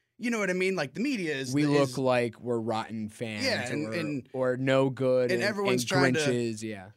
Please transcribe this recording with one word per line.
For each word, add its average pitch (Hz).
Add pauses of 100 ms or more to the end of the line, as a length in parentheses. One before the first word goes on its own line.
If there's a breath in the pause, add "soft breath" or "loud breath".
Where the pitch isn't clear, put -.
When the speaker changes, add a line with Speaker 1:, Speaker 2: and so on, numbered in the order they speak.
(160 soft breath)
Speaker 1:
you 240
know 233
what 196
I -
mean? 185
Like, 147
the 170
media 202
is 135
Speaker 2:
We 147
Speaker 1:
the, 147
Speaker 2:
look 143
Speaker 1:
is 127
Speaker 2:
like 123
we're 120
rotten 110
fans 107
Speaker 1:
Yeah, 135
and, 147
Speaker 2:
or, -
Speaker 1:
and, 147
Speaker 2:
or 127
no 135
good 127
Speaker 1:
and 180
Speaker 2:
and, -
Speaker 1:
everyone's 196
Speaker 2:
and 117
Speaker 1:
trying 131
to, 156
Speaker 2:
Grinches, 120
yeah. 104 (100)